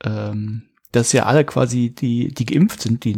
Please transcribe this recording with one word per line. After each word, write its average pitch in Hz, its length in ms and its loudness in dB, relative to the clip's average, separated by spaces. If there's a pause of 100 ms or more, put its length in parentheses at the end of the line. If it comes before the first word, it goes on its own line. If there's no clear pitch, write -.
ähm, 107 600 -6 (280)
dass 117 220 2
ja 123 120 4
alle 135 200 4
quasi, 123 480 0
die, 120 400 -2
die 127 120 -4
geimpft 151 360 2
sind, 113 220 0
die 110 140 0